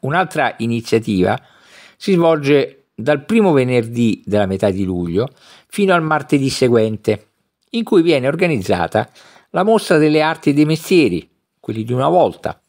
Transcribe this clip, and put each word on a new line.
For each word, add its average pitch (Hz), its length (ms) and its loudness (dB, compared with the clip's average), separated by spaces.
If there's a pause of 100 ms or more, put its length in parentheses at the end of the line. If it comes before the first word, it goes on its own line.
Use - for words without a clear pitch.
Un'altra 151 560 -2
iniziativa 113 800 -2 (560)
si - 180 -2
svolge 151 800 2
dal 139 320 -4
primo 214 260 2
venerdì 120 720 0
della 101 220 0
metà 98 240 0
di 95 120 -4
luglio 92 460 -4 (380)
fino 190 260 0
al 170 80 2
martedì 147 480 -2
seguente, 110 800 0 (440)
in 233 120 -4
cui 196 180 2
viene 147 260 0
organizzata 113 840 -2 (420)
la 175 120 -2
mostra 208 340 0
delle 151 240 2
arti 156 280 -2
e 143 40 2
dei 151 120 4
mestieri, 156 640 0 (300)
quelli 107 240 -8
di 117 100 -6
una 131 140 -2
volta 151 600 -2